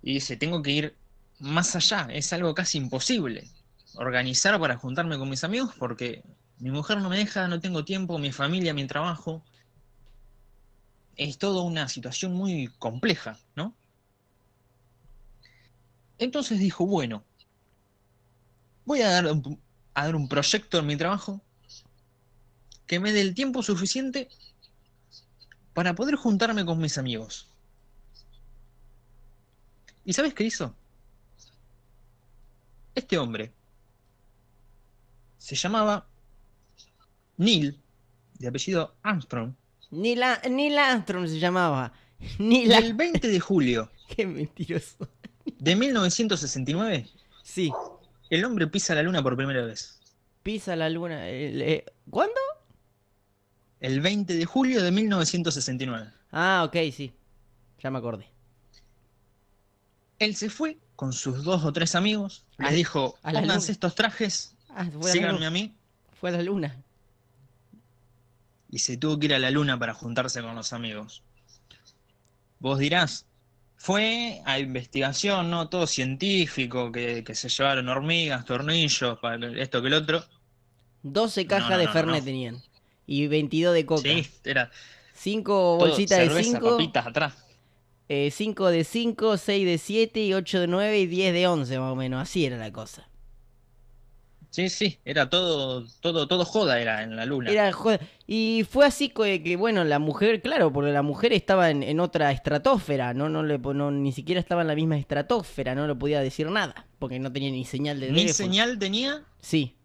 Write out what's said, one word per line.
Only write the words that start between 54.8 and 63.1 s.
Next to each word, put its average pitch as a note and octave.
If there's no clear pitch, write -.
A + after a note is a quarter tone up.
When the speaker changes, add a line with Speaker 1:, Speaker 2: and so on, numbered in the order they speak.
Speaker 1:
de F3+
mil G#3+
novecientos E3+
sesenta C3
y -
nueve. A2+
Speaker 2:
Ah, F3+
ok, E3
sí. C3+
Ya C3+
me C3
acordé. A2+
Speaker 1:
Él G#3+
se G#3
fue D#4
con C3+
sus C3+
dos F3
o D3
tres E3
amigos, G3+
les C#3
Speaker 2:
¿A, -
Speaker 1:
dijo, D3+